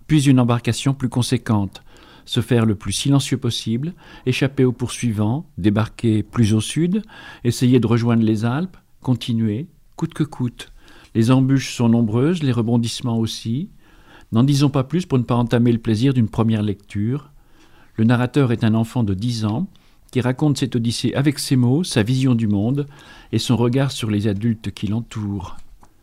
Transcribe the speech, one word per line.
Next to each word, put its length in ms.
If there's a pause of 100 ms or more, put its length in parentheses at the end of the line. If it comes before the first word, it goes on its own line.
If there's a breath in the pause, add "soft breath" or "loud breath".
puis 220
une 120
embarcation 540
plus 160
conséquente, 720 (420 loud breath)
se 160
faire 240
le 120
plus 160
silencieux 440
possible, 580 (300 loud breath)
échapper 400
aux 80
poursuivants, 720 (140)
débarquer 640
plus 320
au 60
sud, 420 (400 loud breath)
essayer 380
de 60
rejoindre 360
les 220
Alpes, 320 (260)
continuer, 640 (300)
coûte 180
que 100
coûte. 480 (420 soft breath)
Les 160
embûches 440
sont 140
nombreuses, 540
les 100
rebondissements 640
aussi. 500 (640 soft breath)
N'en 120
disons 260
pas 140
plus 200
pour 140
ne 60
pas 100
entamer 380
le 60
plaisir 360
d'une 140
première 340
lecture. 720 (640 soft breath)
Le 80
narrateur 480
est 100
un 120
enfant 280
de 100
dix 320
ans 220 (460 soft breath)
qui 80
raconte 380
cette 180
odyssée 380
avec 260
ses 160
mots, 260
sa 220
vision 320
du 100
monde 400 (460 loud breath)
et 80
son 160
regard 340
sur 180
les 200
adultes 420
qui 160
l'entourent. 680 (460 soft breath)